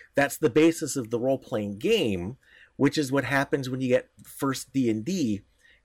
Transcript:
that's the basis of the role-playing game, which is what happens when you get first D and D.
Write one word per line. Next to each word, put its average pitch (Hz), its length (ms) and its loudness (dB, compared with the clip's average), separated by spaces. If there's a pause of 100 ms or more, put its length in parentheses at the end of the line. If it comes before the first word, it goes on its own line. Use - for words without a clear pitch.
(140)
that's 139 220 0
the 151 140 2
basis 156 460 4
of 113 140 -6
the 117 80 0
role-playing 113 600 -2
game, 123 580 -2 (400)
which 135 200 2
is 143 140 0
what 135 140 0
happens 139 440 -2
when 127 120 -4
you 131 80 -2
get 123 200 2 (140)
first - 500 -6
D 131 160 2
and 110 160 0
D. 127 380 -2 (420)